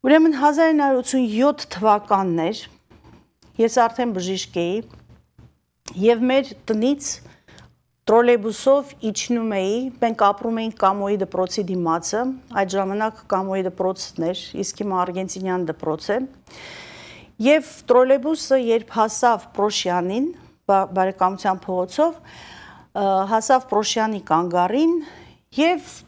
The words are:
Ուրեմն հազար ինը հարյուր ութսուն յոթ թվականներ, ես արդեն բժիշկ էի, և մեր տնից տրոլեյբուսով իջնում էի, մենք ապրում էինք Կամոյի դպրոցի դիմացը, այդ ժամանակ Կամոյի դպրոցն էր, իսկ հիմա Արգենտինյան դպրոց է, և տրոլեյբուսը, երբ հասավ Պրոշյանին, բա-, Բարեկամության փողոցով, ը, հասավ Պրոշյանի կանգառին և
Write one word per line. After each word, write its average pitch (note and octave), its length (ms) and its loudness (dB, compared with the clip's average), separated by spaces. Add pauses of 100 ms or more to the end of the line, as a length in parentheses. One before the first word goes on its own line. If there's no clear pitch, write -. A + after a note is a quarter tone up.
Ուրեմն D#4 340 6
հազար D4 320 4
ինը D4+ 140 2
հարյուր C4+ 180 2
ութսուն B3+ 240 0
յոթ B3+ 400 0
թվականներ, G3 920 0 (960)
ես A3+ 200 0
արդեն A#3 380 2
բժիշկ F#3 420 -6
էի, F3 220 -2 (1080)
և A3 340 2
մեր C4 300 0 (100)
տնից A#3+ 480 -2 (1000)
տրոլեյբուսով A#3+ 920 2
իջնում A3+ 520 -4
էի, G3 240 -2 (200)
մենք A3+ 280 0
ապրում A3 380 0
էինք A3+ 160 -8
Կամոյի G3+ 420 0
դպրոցի F#3 460 -2
դիմացը, F3 580 -2 (300)
այդ G3 240 -2
ժամանակ G#3 480 -4
Կամոյի F#3+ 420 -2
դպրոցն F#3 600 -4
էր, F3+ 260 -6
իսկ - 320 -8
հիմա F#3 180 -2
Արգենտինյան F3+ 640 -6
դպրոց D#3+ 400 -6
է, G#3 120 -2 (1200)
և C#4+ 420 2
տրոլեյբուսը, C4 840 2
երբ A3+ 380 0
հասավ A3+ 500 0
Պրոշյանին, G3+ 800 -2 (280)
բա-, G3 260 2
Բարեկամության F#3+ 760 -2
փողոցով, F#3+ 520 -2
ը, - 880 -10 (180)
հասավ A3+ 480 2
Պրոշյանի G#3+ 500 -2
կանգառին F3+ 760 0 (540)
և D#4+ 420 -2 (120)